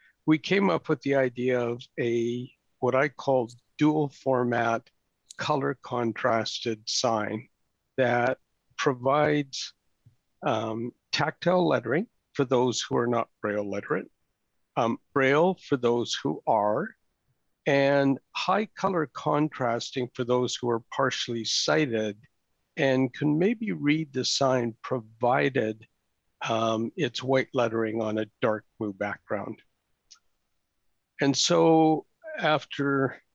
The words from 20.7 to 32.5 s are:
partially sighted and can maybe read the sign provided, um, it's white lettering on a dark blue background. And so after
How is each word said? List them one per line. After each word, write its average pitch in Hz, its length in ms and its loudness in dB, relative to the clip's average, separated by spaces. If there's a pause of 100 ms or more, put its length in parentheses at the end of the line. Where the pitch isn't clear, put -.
partially 123 540 -2
sighted 113 720 0 (600)
and 131 360 2
can 147 240 0
maybe 214 340 0
read 151 420 -2
the 127 120 -4
sign 127 560 0
provided, 120 1040 -2 (600)
um, 113 480 0
it's 131 260 -4
white 131 320 0
lettering 113 480 0
on 107 180 -2
a 110 60 -2 (160)
dark 107 240 -2 (140)
blue 104 140 -4
background. 101 680 -6 (1600)
And 139 180 2
so 160 720 4 (320)
after 139 840 -2 (140)